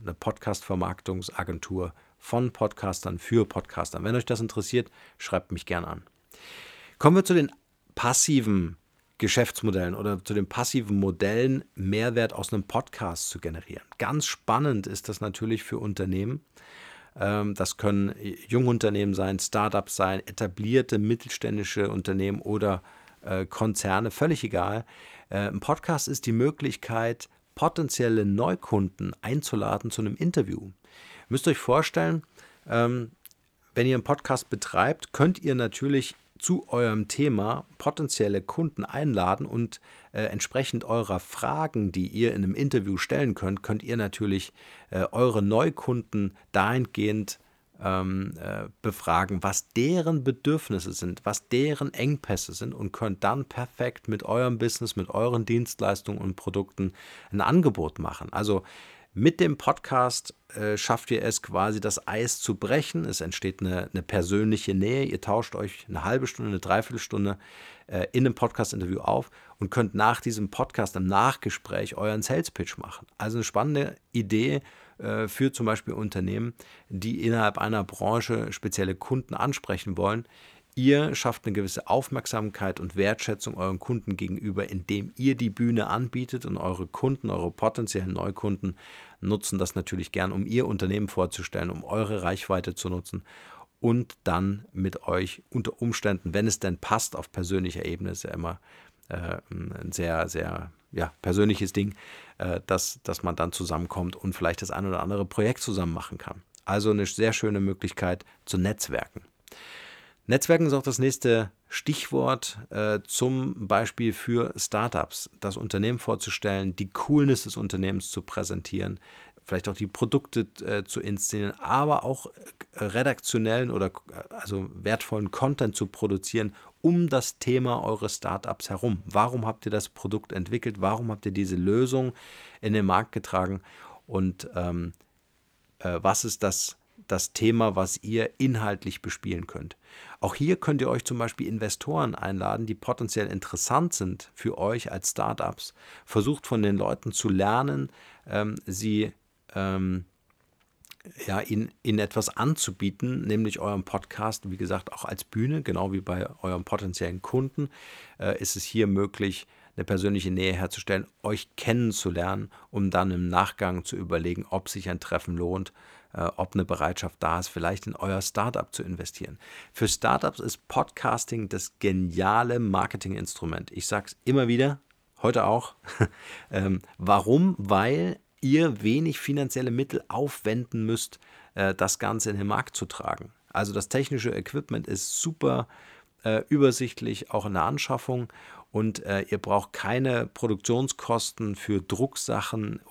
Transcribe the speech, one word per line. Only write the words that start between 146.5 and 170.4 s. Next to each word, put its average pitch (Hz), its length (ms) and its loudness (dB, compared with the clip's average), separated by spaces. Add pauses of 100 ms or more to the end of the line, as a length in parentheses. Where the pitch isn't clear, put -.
den 101 140 4
Leuten 101 360 -2
zu - 160 0
lernen, 123 640 2 (360)
ähm, 104 300 -2 (100)
sie, 104 460 0 (420)
ähm, 95 500 0 (1200)
ja, 98 140 -2
ihnen, 110 300 -2 (120)
ihnen 107 160 2
etwas 104 380 0
anzubieten, 123 880 -2
nämlich 107 360 0
euren 98 260 -2
Podcast, 104 680 -6
wie 92 80 -6
gesagt, 95 340 -4
auch - 120 -10
als - 200 -8
Bühne, 139 380 -2
genau 95 300 -2
wie 95 100 -2
bei 92 260 -4 (140)
eurem 92 220 -2
potenziellen 92 580 -4
Kunden, 135 480 -2 (480)
äh, 95 200 -2
ist - 180 -4
es 98 80 -6
hier 110 220 4
möglich, 98 600 2 (300)
eine 95 80 -4
persönliche 95 460 2
Nähe 92 220 2
herzustellen, 92 540 -2 (160)
euch 104 340 -4
kennenzulernen, 101 920 0 (200)
um 98 200 0
dann 92 220 2
im 90 160 0
Nachgang 90 560 2
zu - 120 -8
überlegen, 87 540 -2
ob 95 180 -4
sich 92 220 -6
ein 90 100 -4
Treffen 87 360 -4
lohnt, 90 360 -2 (400)
äh, 85 100 -6
ob 90 320 -4
eine 92 120 2
Bereitschaft 85 540 -2
da 82 180 2
ist, 92 100 -4
vielleicht 87 380 -2
in 110 80 -8
euer 95 260 -2
Startup - 540 -2
zu - 80 -6
investieren. 87 560 -8 (340)
Für - 160 2
Startups - 520 2